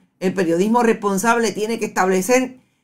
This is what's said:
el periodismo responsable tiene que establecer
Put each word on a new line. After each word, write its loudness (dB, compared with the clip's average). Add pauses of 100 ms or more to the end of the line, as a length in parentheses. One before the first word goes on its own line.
(200)
el -2
periodismo 0
responsable 0
tiene -4
que -6
establecer 0 (220)